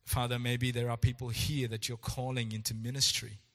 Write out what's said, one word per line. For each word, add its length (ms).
Father, 320
maybe 320
there 200
are 60
people 340
here 380
that 220
you're 80
calling 540
into 240
ministry. 640